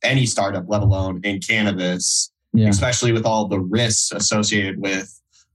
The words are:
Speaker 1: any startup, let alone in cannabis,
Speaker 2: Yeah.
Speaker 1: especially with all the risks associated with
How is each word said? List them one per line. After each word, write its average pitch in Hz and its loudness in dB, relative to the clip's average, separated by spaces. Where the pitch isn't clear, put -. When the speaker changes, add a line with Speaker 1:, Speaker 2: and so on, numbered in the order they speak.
Speaker 1:
any 127 2
startup, 98 -2
let 104 0
alone 95 0
in 98 -4
cannabis, 92 -2
Speaker 2:
Yeah. 110 6
Speaker 1:
especially 120 2
with 110 0
all 110 0
the 95 -2
risks 107 0
associated 104 0
with 98 -6